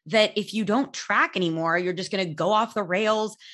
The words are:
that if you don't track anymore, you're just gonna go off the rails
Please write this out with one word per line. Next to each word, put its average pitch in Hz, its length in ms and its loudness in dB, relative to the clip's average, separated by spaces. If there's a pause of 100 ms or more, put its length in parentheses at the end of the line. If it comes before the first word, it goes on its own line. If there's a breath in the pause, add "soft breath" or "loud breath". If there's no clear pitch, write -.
that 214 320 2
if 208 160 -4
you 214 100 -2
don't 185 300 0
track 262 420 -2
anymore, 165 400 0
you're 180 160 0
just 175 200 -6
gonna 190 120 0
go 170 300 0
off 226 220 0
the 208 80 0
rails 214 520 0 (180 loud breath)